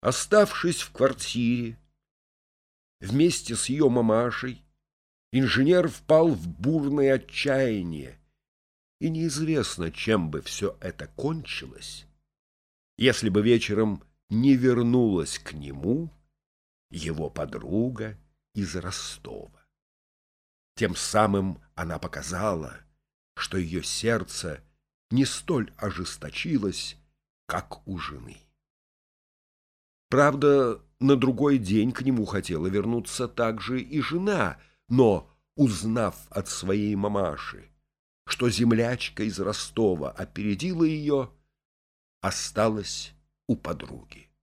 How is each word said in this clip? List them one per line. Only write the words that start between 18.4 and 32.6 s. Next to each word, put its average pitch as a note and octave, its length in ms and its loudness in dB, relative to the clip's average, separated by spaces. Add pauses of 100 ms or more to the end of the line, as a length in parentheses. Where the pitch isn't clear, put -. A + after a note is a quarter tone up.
из F#2 220 -4
Ростова. A#1 920 -12 (1080)
Тем F2+ 200 -2
самым G2+ 680 0 (120)
она E2+ 240 -8
показала, E2+ 840 -6 (560)
что - 200 -8
ее E2+ 260 -4
сердце F#2 800 -4 (460)
не C3 140 4
столь - 520 -4
ожесточилось, G2 1200 -4 (500)
как - 400 -8
у F#2+ 120 -8
жены. B1 440 -14 (1700)
Правда, C#3 720 4 (160)
на C3+ 180 6
другой C3 420 2
день G#2+ 340 2
к C3 100 -8
нему B2 220 0
хотела F2+ 420 -4